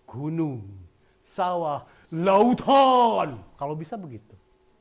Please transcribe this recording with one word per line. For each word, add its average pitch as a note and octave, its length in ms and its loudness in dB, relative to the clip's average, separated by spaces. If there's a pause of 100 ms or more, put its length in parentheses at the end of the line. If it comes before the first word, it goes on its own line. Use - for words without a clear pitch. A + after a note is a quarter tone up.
gunung, D3 580 -6 (680)
sawah, F3 500 -4 (240)
lautan, G#3 1300 2 (160)
kalau D3 180 -8
bisa E3+ 220 -12
begitu, B2+ 380 -18 (440)